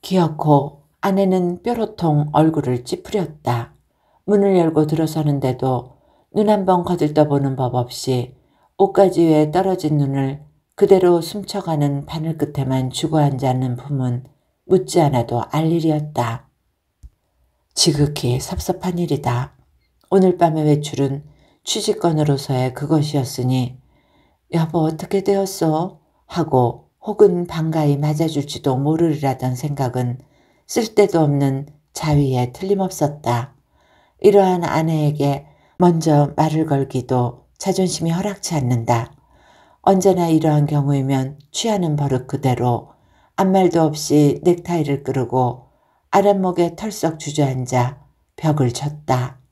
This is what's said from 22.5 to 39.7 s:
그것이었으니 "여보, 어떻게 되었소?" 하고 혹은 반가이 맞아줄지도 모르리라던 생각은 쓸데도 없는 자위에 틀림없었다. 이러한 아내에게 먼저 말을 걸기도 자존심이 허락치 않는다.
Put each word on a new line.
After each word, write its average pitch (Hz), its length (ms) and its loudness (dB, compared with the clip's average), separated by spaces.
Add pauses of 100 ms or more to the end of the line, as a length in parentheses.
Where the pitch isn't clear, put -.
그것이었으니 131 1040 -2 (760)
"여보, 165 260 0
어떻게 160 440 -2
되었소?" 190 760 -2 (260)
하고 127 640 0 (100)
혹은 196 460 2
반가이 160 520 0
맞아줄지도 151 800 -2
모르리라던 139 800 0
생각은 127 640 -4 (500)
쓸데도 208 540 0
없는 143 460 0 (260)
자위에 131 580 0
틀림없었다. 147 1040 -4 (640)
이러한 190 440 4
아내에게 147 840 0 (320)
먼저 156 580 4
말을 156 300 0
걸기도 131 800 -2 (120)
자존심이 185 540 -2
허락치 190 440 -6
않는다. 120 580 -2 (680)